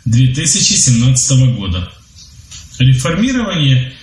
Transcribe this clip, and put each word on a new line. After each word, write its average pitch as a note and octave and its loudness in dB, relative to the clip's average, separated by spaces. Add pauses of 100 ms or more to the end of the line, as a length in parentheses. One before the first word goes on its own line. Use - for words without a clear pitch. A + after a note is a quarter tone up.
две B2+ 2
тысячи - -2
семнадцатого B2+ 2
года. F#2+ -4 (880)
Реформирование E3 0